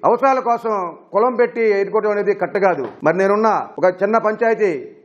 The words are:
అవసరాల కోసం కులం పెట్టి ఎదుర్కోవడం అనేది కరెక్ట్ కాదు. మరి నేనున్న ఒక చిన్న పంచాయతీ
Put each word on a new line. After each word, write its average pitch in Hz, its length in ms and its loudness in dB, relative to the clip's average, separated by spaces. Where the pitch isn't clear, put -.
అవసరాల 247 440 2
కోసం 220 260 -2
కులం 233 280 0
పెట్టి 240 240 0
ఎదుర్కోవడం 202 360 0
అనేది 202 260 0
కరెక్ట్ 185 260 -2
కాదు. 147 180 0
మరి 165 160 2
నేనున్న 208 300 2
ఒక 160 80 2
చిన్న 220 160 2
పంచాయతీ 214 440 0